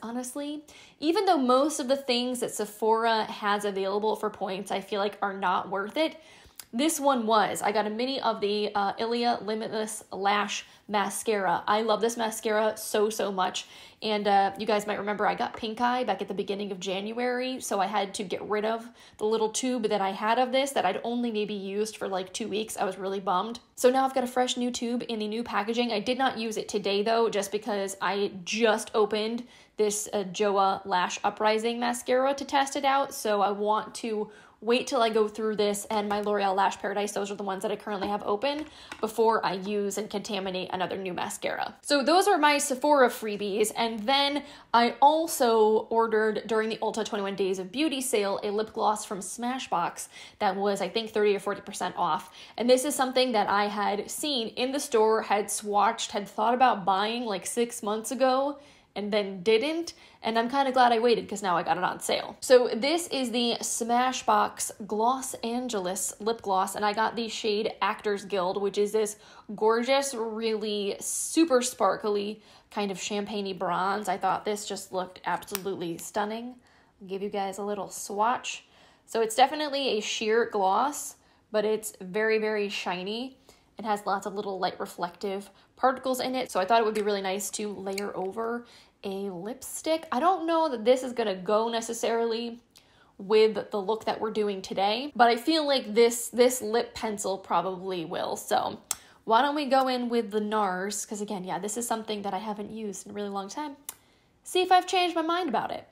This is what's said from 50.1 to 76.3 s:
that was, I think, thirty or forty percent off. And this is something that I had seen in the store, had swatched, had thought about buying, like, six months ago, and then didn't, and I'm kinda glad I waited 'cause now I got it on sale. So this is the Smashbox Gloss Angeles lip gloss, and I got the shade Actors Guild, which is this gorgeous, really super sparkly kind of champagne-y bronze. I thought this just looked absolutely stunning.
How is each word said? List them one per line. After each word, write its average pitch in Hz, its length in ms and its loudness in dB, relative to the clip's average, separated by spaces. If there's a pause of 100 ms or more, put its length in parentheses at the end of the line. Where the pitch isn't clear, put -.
that 196 180 0
was, 196 240 0
I 190 80 -2
think, 220 220 -4
thirty 208 260 4
or 196 40 -4
forty 196 200 -4
percent 180 380 -6
off. 170 360 -2 (220)
And 240 140 4
this 254 160 6
is 294 80 0
something 254 380 2
that 208 180 4
I 202 160 4
had 202 440 -2
seen 254 380 -4
in 254 240 -4
the 285 80 -2
store, 220 400 4
had 208 280 0
swatched, 208 640 0
had 208 140 -4
thought 226 280 0
about 226 320 4
buying, 214 400 2
like, 190 180 -4
six - 380 -2
months 220 280 -2
ago, 262 500 2 (360)
and 202 160 -4
then 196 300 -2
didn't, 285 500 2 (300)
and 226 160 0
I'm 233 100 2
kinda 277 220 2
glad 247 220 6
I 226 80 4
waited 233 280 4
'cause 208 140 -8
now 180 140 2
I 175 80 0
got 165 120 0
it 180 60 -4
on - 160 0
sale. - 400 -4
So 247 300 8
this 294 400 0
is 254 240 -2
the 240 280 0
Smashbox 233 1300 0
Gloss 240 560 0
Angeles 226 800 -4
lip 226 220 -2
gloss, 196 340 0
and 208 80 -2
I 208 80 2
got 220 240 0
the 233 100 -2
shade 214 560 -2
Actors 202 420 -2
Guild, 190 380 0
which 196 160 -2
is 208 140 2
this 214 240 0 (400)
gorgeous, 240 580 2
really 214 880 -2
super - 600 2
sparkly 208 800 0 (300)
kind 202 220 -2
of 180 100 -10
champagne-y 202 520 -4
bronze. 185 540 -2
I 185 80 0
thought 190 280 -2
this 208 200 -4
just - 280 -10
looked 185 340 -6
absolutely 175 720 -6
stunning. 226 560 -6 (480)